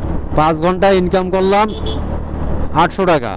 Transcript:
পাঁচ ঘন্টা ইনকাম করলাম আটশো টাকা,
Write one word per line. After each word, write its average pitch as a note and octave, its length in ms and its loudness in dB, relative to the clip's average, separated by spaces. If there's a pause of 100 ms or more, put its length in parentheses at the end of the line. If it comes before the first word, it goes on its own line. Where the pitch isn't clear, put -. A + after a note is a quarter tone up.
(360)
পাঁচ D#3 180 2 (100)
ঘন্টা F#3 240 2 (120)
ইনকাম F#3 340 0
করলাম G3 320 2 (1160)
আটশো F3 300 0
টাকা, A#2+ 240 0